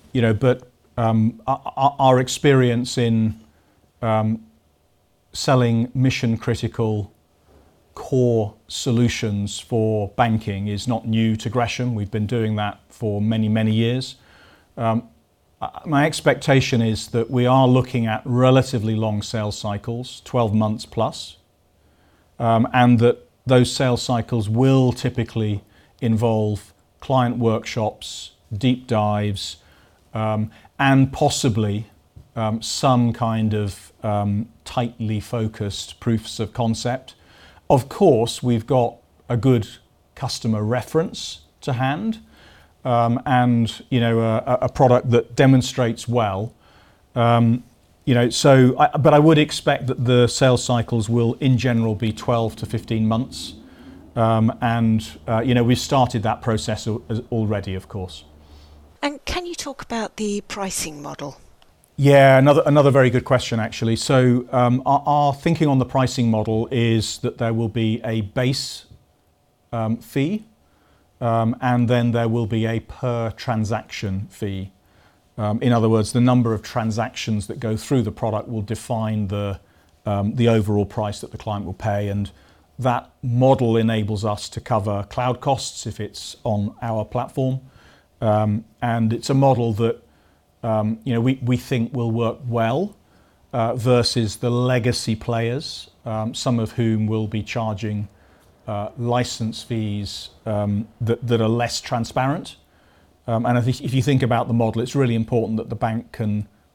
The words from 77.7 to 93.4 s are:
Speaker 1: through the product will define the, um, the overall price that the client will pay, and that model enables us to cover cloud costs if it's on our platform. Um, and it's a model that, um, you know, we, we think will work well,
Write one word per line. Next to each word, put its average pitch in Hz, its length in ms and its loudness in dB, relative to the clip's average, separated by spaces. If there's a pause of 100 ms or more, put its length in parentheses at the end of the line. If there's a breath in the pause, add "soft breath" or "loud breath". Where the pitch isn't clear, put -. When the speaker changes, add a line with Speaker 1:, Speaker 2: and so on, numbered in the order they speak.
Speaker 1:
through 127 260 0
the 104 100 -4
product 107 360 -4
will 113 140 -6
define 110 640 -4
the, 101 320 -4 (440 soft breath)
um, 101 300 -2
the 117 140 4
overall 104 380 2
price 104 340 -6
that - 100 -14
the - 80 -14
client 101 260 -6
will 92 100 -10
pay, 104 340 -4
and 101 220 -4 (480 soft breath)
that 123 320 -4 (120)
model 123 540 4
enables 110 460 0
us 104 280 -6
to 110 100 -12
cover 101 480 -4
cloud 123 320 -4
costs - 460 -6
if 107 120 -10
it's - 460 -12
on 104 380 -2
our 110 240 -4
platform. 131 540 -4 (600 soft breath)
Um, 107 440 0 (160)
and 117 320 0
it's - 180 -4
a 135 40 2
model 123 400 2
that, 117 280 -2 (600 soft breath)
um, 110 420 0
you 135 80 -2
know, 120 80 0
we, 131 220 0
we 123 160 0
think 120 360 -4
will 117 160 -2
work 113 360 -2
well, 117 500 -2 (560 soft breath)